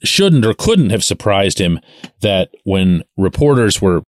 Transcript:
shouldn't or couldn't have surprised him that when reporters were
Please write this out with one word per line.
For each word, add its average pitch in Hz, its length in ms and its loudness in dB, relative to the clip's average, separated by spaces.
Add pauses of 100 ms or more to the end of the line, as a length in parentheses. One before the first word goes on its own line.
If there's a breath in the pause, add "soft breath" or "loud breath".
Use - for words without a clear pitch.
shouldn't 165 440 0
or 110 80 0
couldn't 180 380 0
have 104 120 -2
surprised 98 560 -2
him 87 220 -2 (400 loud breath)
that 95 300 0 (120)
when 92 400 0 (140)
reporters 113 640 0
were 87 200 2 (120)